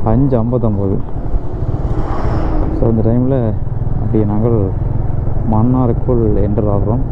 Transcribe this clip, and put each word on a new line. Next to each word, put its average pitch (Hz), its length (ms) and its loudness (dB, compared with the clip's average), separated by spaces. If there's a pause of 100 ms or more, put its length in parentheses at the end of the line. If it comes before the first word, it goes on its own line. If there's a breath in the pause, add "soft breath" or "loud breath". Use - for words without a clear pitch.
அஞ்சு 127 320 2
ஐம்பத்தொம்போது. 110 600 0 (1800)
So 117 160 2
இந்த 113 140 2
டைம்ல 127 340 2 (600)
அப்படியே - 260 0
நாங்கள் 107 340 2 (920)
மன்னாருக்குள் 117 760 2 (180)
என்டர் 104 320 0
ஆகுறோம். 104 380 0